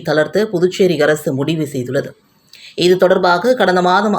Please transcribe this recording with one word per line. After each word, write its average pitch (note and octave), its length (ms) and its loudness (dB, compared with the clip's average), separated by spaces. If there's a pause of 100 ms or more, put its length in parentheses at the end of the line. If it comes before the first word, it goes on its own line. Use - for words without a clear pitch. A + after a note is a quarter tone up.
தளர்த்த D#3 440 -2
புதுச்சேரி F3+ 540 0
அரசு D3+ 340 0
முடிவு D3 380 -4
செய்துள்ளது. C3 400 -6 (640)
இது F3+ 200 4
தொடர்பாக F#3 580 2
கடந்த F3+ 280 0
மாதம் F#3+ 360 2